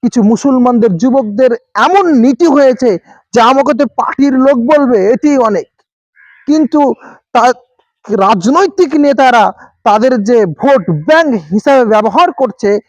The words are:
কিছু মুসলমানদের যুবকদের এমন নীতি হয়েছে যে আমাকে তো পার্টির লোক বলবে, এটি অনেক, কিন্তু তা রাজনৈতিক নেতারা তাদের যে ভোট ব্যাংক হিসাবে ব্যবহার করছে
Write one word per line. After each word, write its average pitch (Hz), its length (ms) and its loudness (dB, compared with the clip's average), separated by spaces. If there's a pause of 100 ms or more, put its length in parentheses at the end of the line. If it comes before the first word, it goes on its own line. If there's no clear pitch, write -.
কিছু 240 200 -2
মুসলমানদের 240 720 0
যুবকদের 240 540 0 (240)
এমন 349 300 0 (140)
নীতি 269 280 2
হয়েছে 269 420 2 (440)
যে 233 80 0
আমাকে 262 320 2
তো 277 120 0 (100)
পার্টির 269 440 -2
লোক 269 260 2
বলবে, 262 340 2 (120)
এটি 294 260 0
অনেক, 214 300 -2 (800)
কিন্তু 302 340 0 (500)
তা 233 120 0 (640)
রাজনৈতিক 240 920 0
নেতারা 262 480 2 (400)
তাদের 226 300 0 (100)
যে 233 140 0 (160)
ভোট 254 300 0 (220)
ব্যাংক 311 240 2 (180)
হিসাবে 247 380 0
ব্যবহার 220 460 0
করছে 233 380 -4 (200)